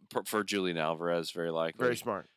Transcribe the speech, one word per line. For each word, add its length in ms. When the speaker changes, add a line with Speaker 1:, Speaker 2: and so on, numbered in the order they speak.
Speaker 1:
for, 160
for 180
Julian 340
Alvarez, 540
very 180
likely. 360
Speaker 2:
Very 100
smart. 420